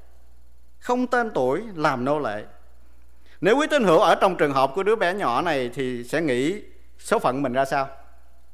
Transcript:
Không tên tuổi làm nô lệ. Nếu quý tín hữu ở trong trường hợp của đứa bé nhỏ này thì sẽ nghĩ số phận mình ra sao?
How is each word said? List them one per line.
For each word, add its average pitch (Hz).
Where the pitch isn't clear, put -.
Không 247
tên 240
tuổi 143
làm 143
nô 147
lệ. 107
Nếu 214
quý 302
tín 294
hữu 170
ở 170
trong 190
trường 147
hợp 135
của 190
đứa 214
bé 185
nhỏ 143
này 135
thì 127
sẽ 143
nghĩ 151
số -
phận 135
mình 127
ra 135
sao? 139